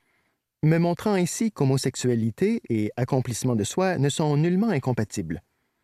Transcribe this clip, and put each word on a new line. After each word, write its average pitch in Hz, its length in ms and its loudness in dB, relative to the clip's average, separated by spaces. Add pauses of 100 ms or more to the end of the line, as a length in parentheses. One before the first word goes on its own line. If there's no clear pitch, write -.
(640)
Me 156 160 4
montrant 170 360 0
ainsi 190 360 0
qu'homosexualité 131 1200 0
et 107 280 0
accomplissement 123 600 -2
de 101 80 0
soi 185 340 0
ne 139 100 2
sont 147 280 0
nullement 180 320 2
incompatibles. 107 720 -2 (440)